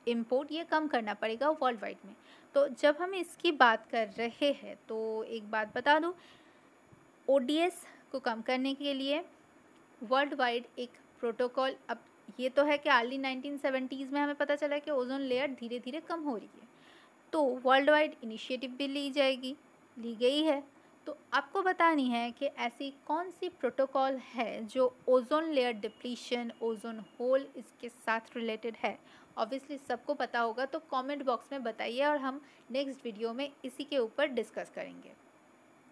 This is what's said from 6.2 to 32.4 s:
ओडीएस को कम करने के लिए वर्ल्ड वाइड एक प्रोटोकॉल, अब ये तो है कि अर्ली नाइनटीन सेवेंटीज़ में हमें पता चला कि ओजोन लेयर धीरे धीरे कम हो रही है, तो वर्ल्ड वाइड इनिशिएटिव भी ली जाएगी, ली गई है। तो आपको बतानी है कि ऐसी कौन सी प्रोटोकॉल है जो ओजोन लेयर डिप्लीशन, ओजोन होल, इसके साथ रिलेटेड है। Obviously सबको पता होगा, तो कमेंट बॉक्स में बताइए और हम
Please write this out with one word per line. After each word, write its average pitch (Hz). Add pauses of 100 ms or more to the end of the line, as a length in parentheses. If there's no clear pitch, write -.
ओडीएस 294 (300)
को 262
कम 226
करने 262
के 285
लिए 277 (800)
वर्ल्ड 269
वाइड 240 (120)
एक 247 (300)
प्रोटोकॉल, 247 (120)
अब 226 (360)
ये 254
तो 277
है 294
कि 294
अर्ली 254
नाइनटीन 269
सेवेंटीज़ 262
में 285
हमें 285
पता 294
चला 294
कि 294
ओजोन 262
लेयर 262
धीरे 240
धीरे 254
कम 330
हो 285
रही 190 (120)
है, - (640)
तो 320
वर्ल्ड 262
वाइड 302 (100)
इनिशिएटिव 247
भी 269
ली 277
जाएगी, 262 (420)
ली 233
गई 254
है। 285 (440)
तो 302 (140)
आपको 285
बतानी 330
है 233
कि 277
ऐसी 269 (120)
कौन 349
सी 359
प्रोटोकॉल 269
है 226
जो 247 (120)
ओजोन 294
लेयर 247
डिप्लीशन, 233 (100)
ओजोन 226 (160)
होल, 269
इसके -
साथ 226 (160)
रिलेटेड 220
है। - (400)
Obviously 262
सबको 254
पता 240
होगा, 233
तो 294
कमेंट 277
बॉक्स 254
में 277
बताइए 226
और 294
हम 269 (260)